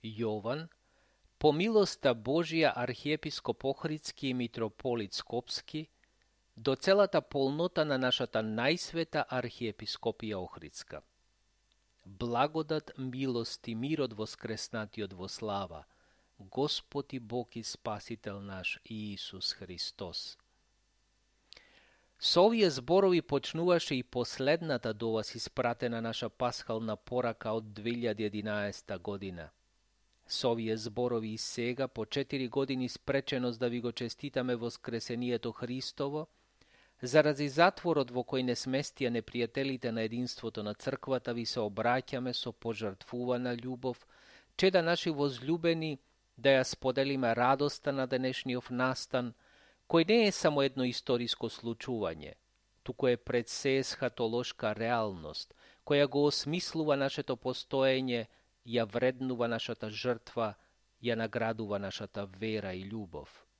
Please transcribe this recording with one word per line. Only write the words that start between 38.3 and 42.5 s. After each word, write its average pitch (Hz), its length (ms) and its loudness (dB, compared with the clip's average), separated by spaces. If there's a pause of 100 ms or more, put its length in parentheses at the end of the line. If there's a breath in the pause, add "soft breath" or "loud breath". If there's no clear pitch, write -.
не 123 140 2
сместија 131 580 -2
непријателите 120 800 -2
на 113 100 -2
единството 113 600 -4
на 104 100 -4
црквата, 131 600 -4
ви 117 120 -4
се - 140 -2
обраќаме 120 760 0
со - 180 -6